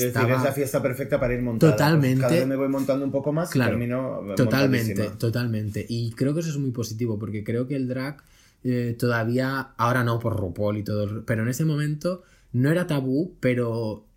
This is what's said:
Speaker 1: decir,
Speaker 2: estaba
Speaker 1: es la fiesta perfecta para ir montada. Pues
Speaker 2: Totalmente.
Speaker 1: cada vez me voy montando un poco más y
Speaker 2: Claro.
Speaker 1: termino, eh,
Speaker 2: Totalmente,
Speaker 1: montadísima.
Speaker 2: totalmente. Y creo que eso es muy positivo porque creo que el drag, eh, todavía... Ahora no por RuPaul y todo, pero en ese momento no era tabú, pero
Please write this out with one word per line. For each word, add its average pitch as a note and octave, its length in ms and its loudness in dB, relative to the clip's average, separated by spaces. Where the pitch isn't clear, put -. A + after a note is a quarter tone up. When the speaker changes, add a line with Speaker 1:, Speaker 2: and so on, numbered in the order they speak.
Speaker 1:
decir, B2 60 4
Speaker 2:
estaba A#2+ 280 2
Speaker 1:
es B2+ 80 2
la C#3 80 2
fiesta C#3 280 -2
perfecta B2+ 380 -2
para B2 160 0
ir B2 80 -2
montada. B2 300 6
Pues D#3 40 0
Speaker 2:
Totalmente. C#3+ 440 4
Speaker 1:
cada C3 140 4
vez E3+ 120 4
me C3+ 80 0
voy C3+ 140 0
montando C3+ 360 0
un C3+ 60 -2
poco C#3 220 0
más E3 180 -2
y - 40 -2
Speaker 2:
Claro. A#2+ 180 4
Speaker 1:
termino, A#2+ 480 -2
eh, G2 60 -6
Speaker 2:
Totalmente, B2+ 540 2
Speaker 1:
montadísima. G#2 280 -4
Speaker 2:
totalmente. A2 680 -2
Y A#2 240 -4
creo C3+ 220 0
que E3 60 -2
eso E3 100 -4
es C#3+ 80 -4
muy C3+ 120 -2
positivo A2+ 480 -4
porque G#2 240 -6
creo A#2 240 -2
que C#3+ 80 -6
el C3+ 140 -2
drag, C3 300 -6
eh, A#2+ 340 -2
todavía... A#2+ 800 0
Ahora A#2+ 280 2
no A#2 160 0
por A2 180 -2
RuPaul G#2 380 -2
y G#2 80 -4
todo, G#2 400 -4
pero A2 180 0
en A2+ 60 0
ese C3 160 -2
momento D3+ 580 -2
no B2+ 180 4
era F3 160 2
tabú, C#3+ 540 0
pero A#2 680 -2